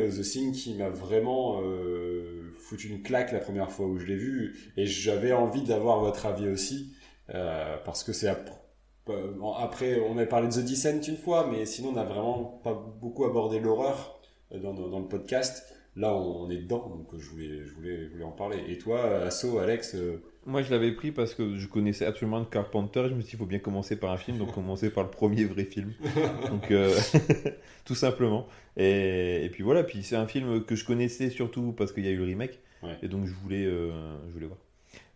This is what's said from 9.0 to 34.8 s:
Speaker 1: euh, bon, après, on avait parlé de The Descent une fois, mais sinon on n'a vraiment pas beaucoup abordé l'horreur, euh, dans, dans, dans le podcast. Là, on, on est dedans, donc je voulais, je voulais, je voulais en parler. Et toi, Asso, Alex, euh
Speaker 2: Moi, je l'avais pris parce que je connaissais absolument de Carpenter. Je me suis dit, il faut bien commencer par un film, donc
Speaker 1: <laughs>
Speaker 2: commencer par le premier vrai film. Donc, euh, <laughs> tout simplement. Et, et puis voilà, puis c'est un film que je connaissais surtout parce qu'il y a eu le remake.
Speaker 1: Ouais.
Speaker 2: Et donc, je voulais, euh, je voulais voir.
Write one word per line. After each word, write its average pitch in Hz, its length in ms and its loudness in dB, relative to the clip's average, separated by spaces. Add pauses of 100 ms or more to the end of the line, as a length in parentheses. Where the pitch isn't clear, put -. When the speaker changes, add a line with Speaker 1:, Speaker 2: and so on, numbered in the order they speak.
Speaker 1:
euh, 98 240 -4
bon, 98 200 -4
après, 123 460 0
on 113 180 2
avait 117 100 2
parlé 117 200 4
de 117 60 0
The 120 120 2
Descent 147 420 2
une 156 100 -4
fois, 165 340 2
mais 110 140 0
sinon 120 240 -6
on 131 40 -2
n'a 113 100 0
vraiment 113 600 -4
pas 117 100 0
beaucoup 113 520 -4
abordé 110 340 2
l'horreur, 117 600 2 (340)
euh, 101 60 -8
dans, 98 140 -6
dans, 92 160 -6
dans 95 100 -4
le 95 80 -6
podcast. - 600 -2 (300)
Là, 104 180 2
on, 87 300 -2
on 87 40 -8
est 87 80 -2
dedans, 104 320 -2
donc 82 300 -12
je 71 100 -14
voulais, 76 360 -10
je 73 80 -16
voulais, 82 320 -8
je 76 80 -12
voulais 85 100 -10
en 82 80 -8
parler. 101 260 -4 (120)
Et 87 80 -6
toi, 117 260 0 (220)
Asso, 117 340 0
Alex, 110 360 0
euh 87 260 -2 (240)
Speaker 2:
Moi, 135 160 0
je 131 100 0
l'avais 117 220 4
pris 151 180 -4
parce 120 240 -2
que 104 220 0
je 98 100 -4
connaissais 104 380 2
absolument 110 340 0
de 117 60 -2
Carpenter. 107 640 0
Je 131 40 -2
me 127 60 -2
suis 110 120 -6
dit, - 40 -12
il 110 40 -10
faut 110 60 -2
bien 95 140 -2
commencer 98 380 -2
par 92 140 0
un 92 60 0
film, 120 200 -4
donc 104 140 -2
Speaker 1:
<laughs> - 20 -8
Speaker 2:
commencer 95 360 0
par 101 140 2
le 92 60 -2
premier 110 340 4
vrai 98 220 0
film. 101 260 -6 (580)
Donc, 104 220 0
euh, 98 260 8 (420)
<laughs> - 460 -8
tout 127 100 -2
simplement. 117 520 2 (300)
Et, 92 640 4
et 87 60 -2
puis - 140 -8
voilà, 143 200 6
puis - 180 -6
c'est 110 140 -2
un 110 120 2
film 120 360 0
que 113 140 0
je - 80 -4
connaissais 120 440 2
surtout 120 440 -2
parce 101 180 0
qu'il 98 140 -2
y - 20 2
a 95 40 2
eu 95 60 2
le 92 60 2
remake. 95 380 -4 (220)
Speaker 1:
Ouais. 85 200 -8
Speaker 2:
Et 98 60 -4
donc, 98 160 -2
je 92 80 -4
voulais, 98 320 -2
euh, 87 260 0 (380)
je - 20 -12
voulais 82 160 -8
voir. 92 120 -12 (560)